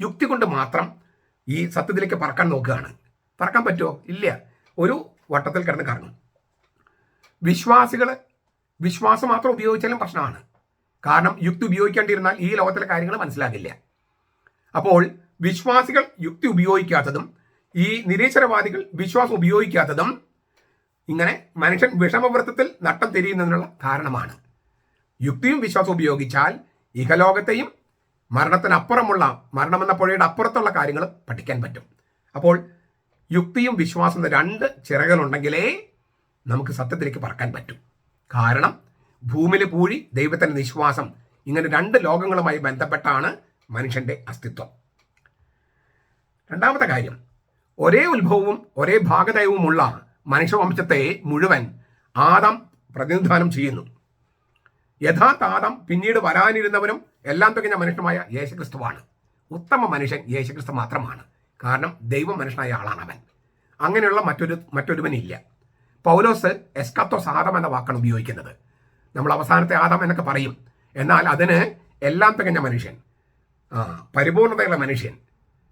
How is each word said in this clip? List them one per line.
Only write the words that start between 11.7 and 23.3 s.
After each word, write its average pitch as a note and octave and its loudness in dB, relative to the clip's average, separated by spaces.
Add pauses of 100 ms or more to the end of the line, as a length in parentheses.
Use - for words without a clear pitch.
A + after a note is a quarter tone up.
ഈ F#3 0 (100)
ലോകത്തിലെ F#3+ 0
കാര്യങ്ങൾ E3+ -2
മനസ്സിലാകില്ല. A#2 -6 (1120)
അപ്പോൾ F3 6 (440)
വിശ്വാസികൾ B3+ 2 (220)
യുക്തി E3 -6
ഉപയോഗിക്കാത്തതും F3 2 (520)
ഈ F3+ 2 (220)
നിരീശ്വരവാദികൾ G#3+ 2 (180)
വിശ്വാസം A#3 0
ഉപയോഗിക്കാത്തതും F3 2 (1000)
ഇങ്ങനെ E3+ 0 (300)
മനുഷ്യൻ F3+ 2 (100)
വിഷമവൃത്തത്തിൽ B3 0 (180)
നട്ടം E3 0
തിരിയുന്നതിനുള്ള F3+ 0 (200)